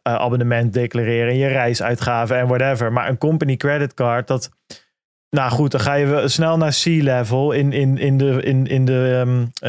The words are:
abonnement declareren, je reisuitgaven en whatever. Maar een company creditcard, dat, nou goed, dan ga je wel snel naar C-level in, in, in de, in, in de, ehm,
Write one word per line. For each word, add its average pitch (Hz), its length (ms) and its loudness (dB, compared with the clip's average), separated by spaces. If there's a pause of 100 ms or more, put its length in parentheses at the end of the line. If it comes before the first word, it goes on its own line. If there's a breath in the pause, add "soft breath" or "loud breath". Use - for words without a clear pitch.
abonnement 120 720 0
declareren, 117 640 0
je 135 100 0
reisuitgaven 120 920 0
en 123 80 0
whatever. 123 460 0
Maar 101 160 -2
een 131 100 -2
company 151 380 0
creditcard, 131 680 -2
dat, 131 240 -4 (800 loud breath)
nou 131 200 0
goed, 131 200 0
dan 131 100 0
ga 143 140 0
je 143 120 2
wel 139 220 0
snel 165 280 0
naar 156 260 0
C-level 135 720 0
in, 139 200 0
in, 135 260 0
in 135 200 2
de, 131 240 2
in, 131 240 0
in 135 180 0
de, 127 400 2
ehm, 123 200 0 (240)